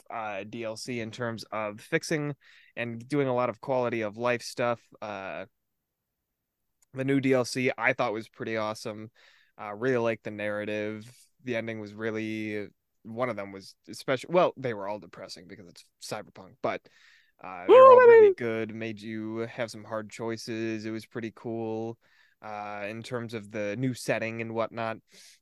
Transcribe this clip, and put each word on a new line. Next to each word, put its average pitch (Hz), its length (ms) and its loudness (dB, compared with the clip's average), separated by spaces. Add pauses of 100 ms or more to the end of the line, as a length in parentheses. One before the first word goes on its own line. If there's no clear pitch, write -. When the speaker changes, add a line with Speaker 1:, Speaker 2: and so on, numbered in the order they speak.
(120)
Speaker 1:
uh, 107 380 -8
D 117 160 -8
L 110 120 -6
C, 120 240 -6
in 110 100 -6
terms 113 420 -6
of 107 280 -6
fixing 151 540 -2 (420)
and 117 320 -6
doing 143 200 2
a 127 60 2
lot 123 160 2
of 107 100 -12
quality 123 420 0
of 104 140 -4
life 120 260 0
stuff. 120 380 -2 (220)
Uh, 95 420 -8 (1500)
the 131 100 -4
new 139 160 4
D 131 120 4
L 127 120 4
C 127 320 0
I 120 160 2
thought 123 200 0
was 110 160 -6
pretty 113 280 -8
awesome. 110 540 -6 (500)
Uh, 104 140 -10
really 123 240 0
liked 117 260 -2
the 110 60 -8
narrative. 107 800 -6 (340)
The 120 120 -2
ending 113 240 -4
was 104 140 -12
really, 110 720 -4 (340)
one 113 260 -6
of 110 80 -6
them 101 160 -10
was 98 220 -16 (140)
especially, 123 440 -4
well, 170 240 4
they 131 180 -4
were 98 140 -8
all 104 100 -6
depressing 90 480 -16
because 95 220 -18
it's - 160 -20 (180)
Cyberpunk, 98 600 -12
but, 104 180 -2 (640)
uh, - 260 -8
they 466 120 12
were 523 60 12
Speaker 2:
Woo, 523 60 12
Speaker 1:
all 494 140 12
really 453 220 12
Speaker 2:
baby! 381 100 4
Speaker 1:
good, 110 360 -2
made 110 260 -6
you 110 380 -6 (140)
have 117 180 -4
some 107 140 -16
hard 110 260 -6
choices. 113 760 -6
It 110 40 -6
was 110 140 -8
pretty 113 320 -10
cool, 113 600 -6 (440)
uh, 104 460 -8
in 113 140 -8
terms 117 320 -6
of 101 160 -10
the 104 280 -4
new 127 140 0
setting 113 480 -4
and 113 140 -6
whatnot. 113 420 -4 (460)